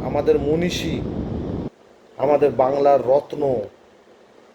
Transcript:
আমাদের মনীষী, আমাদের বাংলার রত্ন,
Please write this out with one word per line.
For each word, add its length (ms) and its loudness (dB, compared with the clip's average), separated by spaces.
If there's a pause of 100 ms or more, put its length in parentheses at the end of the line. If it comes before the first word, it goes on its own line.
আমাদের 340 2
মনীষী, 640 -2 (1160)
আমাদের 340 2
বাংলার 560 2
রত্ন, 540 0 (960)